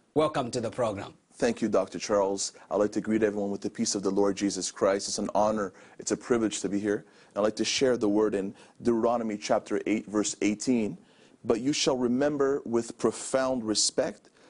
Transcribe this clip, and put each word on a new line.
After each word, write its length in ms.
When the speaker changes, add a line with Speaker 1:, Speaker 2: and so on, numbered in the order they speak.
Speaker 1:
welcome 380
to 100
the 80
program. 440
Speaker 2:
Thank 280
you, 80
Doctor 280
Charles. 560
I'd 80
like 160
to 80
greet 220
everyone 260
with 120
the 80
peace 260
of 80
the 80
Lord 240
Jesus 360
Christ. 360
It's 100
an 160
honor, 400
it's 140
a 60
privilege 440
to 80
be 100
here. 260
I'd 60
like 160
to 80
share 320
the 120
word 260
in 180
Deuteronomy 560
chapter 480
eight, 220
verse 340
eighteen. 560
"But 180
you 120
shall 240
remember 680
with 320
profound 640
respect 680